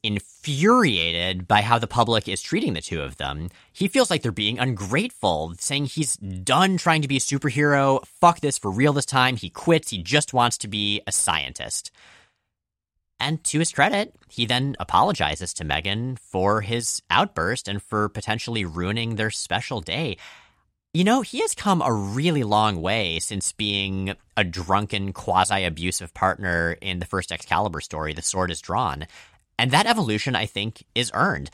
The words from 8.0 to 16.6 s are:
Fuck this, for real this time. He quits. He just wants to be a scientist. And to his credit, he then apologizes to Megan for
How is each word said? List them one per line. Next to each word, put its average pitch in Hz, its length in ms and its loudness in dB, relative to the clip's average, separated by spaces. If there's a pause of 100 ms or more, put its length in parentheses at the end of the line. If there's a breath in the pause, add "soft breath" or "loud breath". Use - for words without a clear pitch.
Fuck - 360 4
this, 139 180 -2
for 101 140 -4
real 135 200 4
this 139 140 -2
time. 127 300 2
He 90 140 -10
quits. - 400 2
He 104 80 -6
just 110 340 0
wants 120 260 4
to 110 100 -10
be 104 380 -2
a - 60 -4
scientist. 67 800 -2 (1300 soft breath)
And 147 240 -2
to 151 160 0
his 165 100 0
credit, 202 440 2 (140)
he 117 180 -4
then 127 340 0
apologizes 92 720 2
to 82 100 -8
Megan 98 520 -2
for 101 460 0